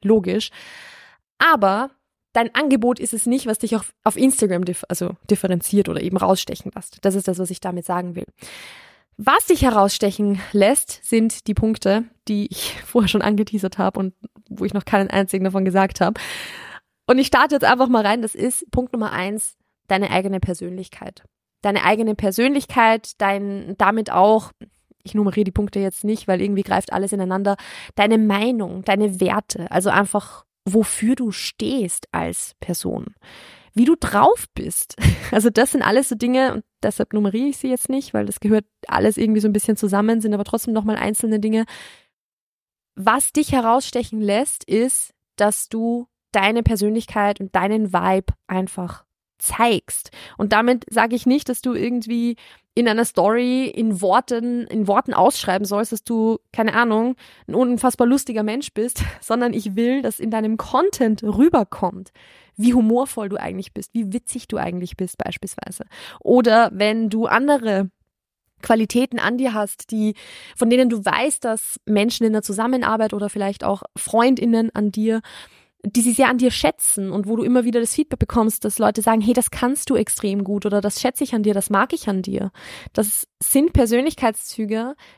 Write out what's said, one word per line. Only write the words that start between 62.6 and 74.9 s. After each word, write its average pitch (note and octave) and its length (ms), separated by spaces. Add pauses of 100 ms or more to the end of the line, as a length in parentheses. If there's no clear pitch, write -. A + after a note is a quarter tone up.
humorvoll A#3 540
du F#3+ 80
eigentlich - 360
bist, - 220
wie G#3 180
witzig - 340
du G#3+ 100
eigentlich F3 380
bist - 220
beispielsweise. - 680 (340)
Oder A#3 520
wenn G#3+ 380
du A3 160
andere A3+ 640 (720)
Qualitäten A#3 580
an A#3 180
dir B3+ 160
hast, - 380
die, G#3+ 220 (420)
von A3+ 140
denen B3+ 180
du A3+ 160
weißt, G#3 400
dass - 420
Menschen G#3+ 400
in A3 80
der G#3+ 100
Zusammenarbeit A3 680
oder G#3 160
vielleicht G3+ 340
auch G3 200 (140)
FreundInnen A3+ 760
an G#3 180